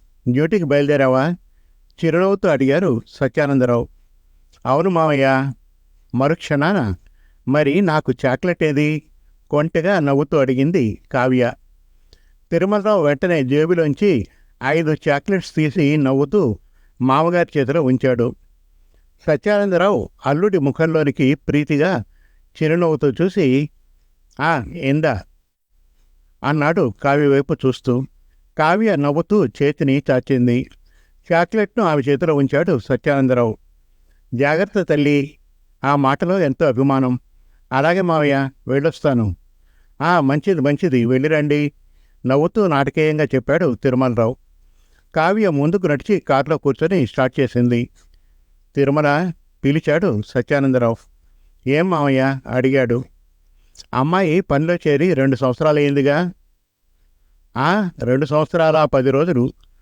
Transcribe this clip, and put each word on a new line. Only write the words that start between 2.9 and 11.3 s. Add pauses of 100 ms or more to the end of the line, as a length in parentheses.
సత్యానందరావు. (800)
"అవును
మావయ్య." (640)
మరుక్షణాన, (540)
"మరి
నాకు (140)
చాక్లెట్
ఏది?" (480)
కొంటెగా
నవ్వుతూ
అడిగింది (100)
కావ్య. (1000)